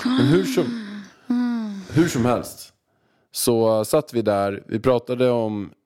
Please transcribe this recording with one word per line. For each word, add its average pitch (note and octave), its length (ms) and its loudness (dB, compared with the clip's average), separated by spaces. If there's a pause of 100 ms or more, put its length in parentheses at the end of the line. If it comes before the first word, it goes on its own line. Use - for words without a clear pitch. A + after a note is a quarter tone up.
Men B3 220 0
hur E3+ 180 4
som, B3+ 200 -2 (1300)
hur D#3+ 160 4
som A#2+ 180 0
helst - 480 -4 (580)
så, A2+ 460 2
eh, G#2+ 60 0
satt - 300 0
vi A#2+ 80 0
där, G2+ 460 0
vi A2 120 -4
pratade B2 500 2
om G#2+ 400 -2 (160)